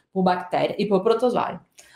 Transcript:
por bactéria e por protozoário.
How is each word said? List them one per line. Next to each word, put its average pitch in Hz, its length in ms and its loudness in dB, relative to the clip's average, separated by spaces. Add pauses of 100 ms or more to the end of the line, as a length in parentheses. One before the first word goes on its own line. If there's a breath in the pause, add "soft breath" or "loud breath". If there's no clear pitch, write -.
(140 soft breath)
por 190 100 0
bactéria 180 560 0
e 202 60 0
por 190 180 0
protozoário. 226 560 0 (360 soft breath)